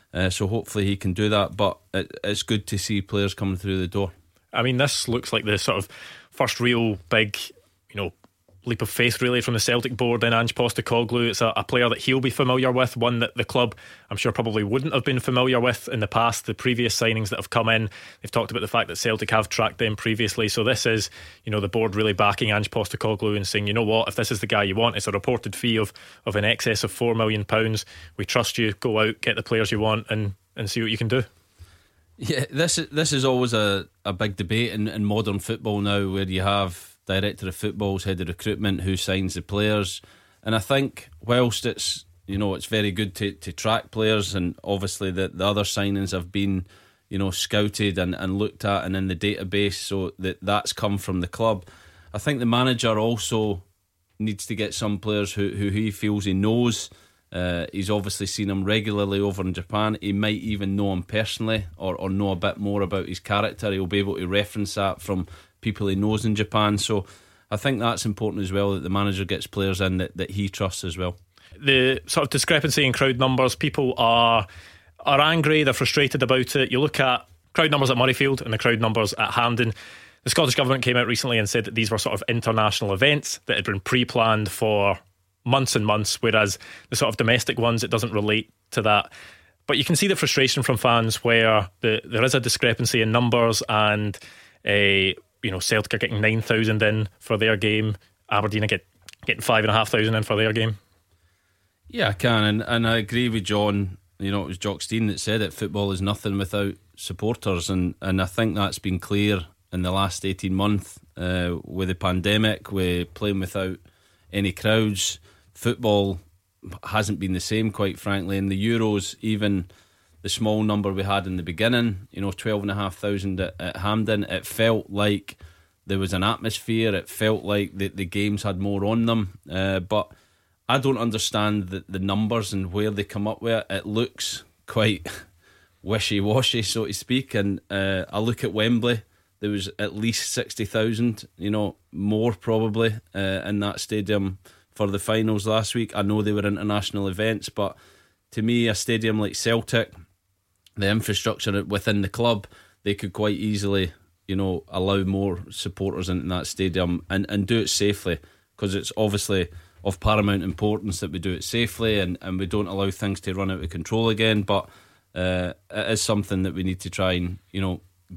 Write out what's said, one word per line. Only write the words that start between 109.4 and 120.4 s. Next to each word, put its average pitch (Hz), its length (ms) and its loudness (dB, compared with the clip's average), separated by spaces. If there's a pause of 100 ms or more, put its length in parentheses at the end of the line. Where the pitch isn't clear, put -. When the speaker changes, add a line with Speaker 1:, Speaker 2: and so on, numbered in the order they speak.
Speaker 1:
in 92 80 -2
the 90 120 -2
last 98 340 -2
eighteen 92 280 -2
months, 101 440 0 (180)
uh, 90 460 -2
with 92 260 -4
the 92 60 0
pandemic, 101 760 0
with 90 440 0
playing 101 260 -2
without 95 380 -4 (520)
any 98 220 -2
crowds. 107 680 0 (340)
Football 104 640 2 (640)
hasn't 107 340 -2
been 92 140 -2
the 90 80 -2
same, 110 320 -2
quite 98 260 -2
frankly. 98 400 -2
In 98 100 0
the 98 180 0
Euros, 110 540 0
even 104 480 0 (540)
the 104 60 -6
small 107 340 0